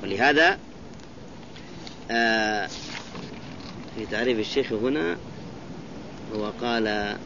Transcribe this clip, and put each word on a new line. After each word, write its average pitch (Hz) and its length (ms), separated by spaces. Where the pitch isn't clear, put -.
ولهذا، 143 560
آه، 110 560
في 107 140
تعريف 117 280
الشيخ 123 340
هنا 139 440
هو 104 160
قال 107 640